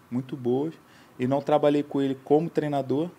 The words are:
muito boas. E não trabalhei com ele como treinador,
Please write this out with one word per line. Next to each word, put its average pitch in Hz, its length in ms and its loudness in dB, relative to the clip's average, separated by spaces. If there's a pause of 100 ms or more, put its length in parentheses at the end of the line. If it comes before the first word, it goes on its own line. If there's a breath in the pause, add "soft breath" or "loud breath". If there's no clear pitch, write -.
(100)
muito 131 260 -6
boas. 135 380 -2 (440 soft breath)
E 127 80 -2
não 139 140 0
trabalhei 147 420 2
com 143 200 -2
ele 135 220 -2
como 156 260 4
treinador, 147 580 -2 (100)